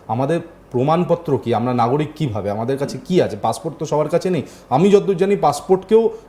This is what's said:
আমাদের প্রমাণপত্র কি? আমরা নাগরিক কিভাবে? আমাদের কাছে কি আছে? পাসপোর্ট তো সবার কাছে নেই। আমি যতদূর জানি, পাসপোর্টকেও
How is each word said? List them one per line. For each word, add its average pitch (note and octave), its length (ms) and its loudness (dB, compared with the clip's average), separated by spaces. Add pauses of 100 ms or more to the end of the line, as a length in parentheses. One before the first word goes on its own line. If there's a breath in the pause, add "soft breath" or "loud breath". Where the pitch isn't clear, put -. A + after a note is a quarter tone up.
আমাদের C#3 320 -2 (300)
প্রমাণপত্র D3+ 680 0
কি? A#2 160 -2
আমরা A#2+ 200 0
নাগরিক B2+ 420 0
কিভাবে? G#2 340 -4
আমাদের A#2 280 -4
কাছে C3+ 260 -6
কি F3+ 180 2
আছে? G#2 200 -2
পাসপোর্ট C#3 360 -4
তো D#3 80 -6
সবার D3+ 220 0
কাছে E3+ 220 0
নেই। D#3 120 -2 (280 loud breath)
আমি E3 200 4
যতদূর F#3+ 260 4
জানি, G3 200 0
পাসপোর্টকেও F#3+ 760 2 (180 loud breath)